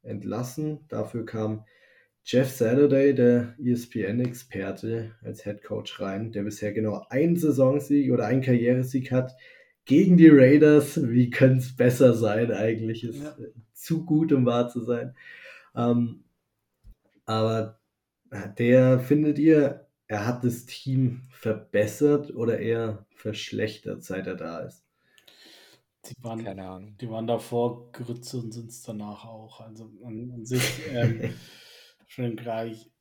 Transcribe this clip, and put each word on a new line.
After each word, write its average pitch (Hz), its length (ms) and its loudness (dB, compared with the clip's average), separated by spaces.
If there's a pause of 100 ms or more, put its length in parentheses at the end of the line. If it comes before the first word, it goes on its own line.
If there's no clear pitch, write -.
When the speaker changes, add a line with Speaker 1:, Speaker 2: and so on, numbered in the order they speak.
Speaker 1:
entlassen. 123 840 -10
Dafür 110 380 -8
kam 107 400 -8 (600)
Jeff - 240 0
Saturday, 135 640 4
der 120 460 2
E-S-P-N-Experte, 113 1500 -6 (100)
als - 200 -14
Head 104 180 -12
Coach - 380 -12
rein, 104 320 -8
der 104 120 -6
bisher 104 280 -8
genau 107 380 -4
einen 160 260 0
Saisonsieg 143 760 0
oder 113 140 0
einen 127 160 0
Karrieresieg 127 720 0
hat 127 240 -2 (480)
gegen 175 320 4
die 165 140 12
Raiders. 147 800 8
Wie 123 200 2
können's 131 460 2
besser 123 380 4
sein 110 380 0
eigentlich? 110 520 -4
Ist 123 180 -10
Speaker 2:
Ja. 151 140 -14 (380)
Speaker 1:
zu - 320 -6
gut, 156 260 0
um 127 140 2
wahr 120 240 0
zu 120 100 -10
sein. 120 360 -8 (600)
Ähm, 120 480 -2 (1000)
aber 110 540 -4 (800)
der, 127 420 4
findet 147 380 0
ihr, 151 500 2 (200)
er 104 180 -6
hat 123 180 -6
das 120 220 -4
Team 131 640 -4
verbessert 120 1040 -2
oder 113 260 -4
eher 113 460 -6 (100)
verschlechtert, 104 880 -10
seit 95 240 -10
er 92 80 -10
da 82 240 -12
ist? - 260 -16 (1200)
Speaker 2:
Die - 180 -20
waren, 113 200 -12
Speaker 3:
Keine 95 240 -14
Ahnung. 95 320 -18
Speaker 2:
die 120 100 -12
waren 113 180 -8
davor 120 640 -6
Grütze 120 460 -14
und 110 160 -12
sind's 113 280 -18
danach 107 440 -14
auch. 110 360 -20
Also 110 300 -20 (120)
an, 120 300 -14
an 117 120 -16
sich, 127 360 -4 (100)
ähm, 117 280 -2 (500)
Speaker 1:
<laughs> - 380 -20
Speaker 2:
Frank 117 380 -10
Reich 113 560 -10